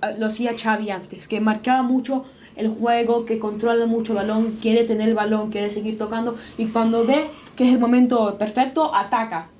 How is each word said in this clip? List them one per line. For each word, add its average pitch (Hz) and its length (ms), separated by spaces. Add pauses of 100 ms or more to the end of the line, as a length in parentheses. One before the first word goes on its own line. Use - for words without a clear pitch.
eh, 214 160
lo 220 80
hacía 226 300
Xavi 214 340
antes, 180 380
que 220 120
marcaba 220 420
mucho 262 420 (320)
el 220 120
juego, 233 560
que 220 140
controla 226 480
mucho 226 260
el 214 60
balón, 220 420
quiere 226 240
tener 220 240
el 226 60
balón, 214 360
quiere 208 200
seguir 214 260
tocando, 226 400 (220)
y 226 80
cuando 226 400
ve 294 200 (300)
que 254 80
es 247 80
el 247 60
momento 240 600
perfecto, 262 560
ataca, 220 540 (120)